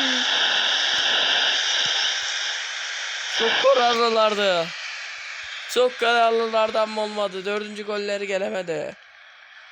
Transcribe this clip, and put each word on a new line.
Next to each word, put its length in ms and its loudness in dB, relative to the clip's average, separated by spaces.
Çok 120 2
kararlılardı. 1040 4
Çok 280 2
kararlılardan 880 4
mı 120 -4
olmadı? 440 -2
Dördüncü 420 -6
golleri 400 -4
gelemedi. 680 -4